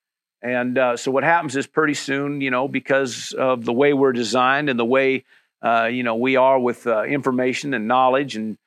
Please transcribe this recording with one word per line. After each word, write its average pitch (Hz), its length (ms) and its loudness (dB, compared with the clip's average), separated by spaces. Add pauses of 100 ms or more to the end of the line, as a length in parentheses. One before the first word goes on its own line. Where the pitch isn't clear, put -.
(400)
And, 123 380 -2
uh, 123 180 2
so 135 140 -4
what 135 140 0
happens 156 320 0
is 135 100 -4
pretty 151 280 0
soon, 143 460 -4
you 135 120 -2
know, 131 160 0
because 131 640 -2
of 127 320 0
the 117 80 -2
way 143 200 4
we're 135 200 4
designed 127 560 0
and 123 100 -2
the 120 60 0
way, 131 400 2 (360)
uh, 113 300 2
you 123 140 -4
know, 117 100 -2
we 127 220 0
are 131 240 4
with, 120 260 -2
uh, 110 160 2
information 131 720 -2
and 110 140 -4
knowledge 127 480 2
and 110 200 -8 (100)